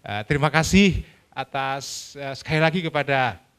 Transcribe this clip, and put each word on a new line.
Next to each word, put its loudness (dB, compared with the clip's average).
Eh, -8
terima 2
kasih 4
atas, -8
eh, -8
sekali -4
lagi 2
kepada -2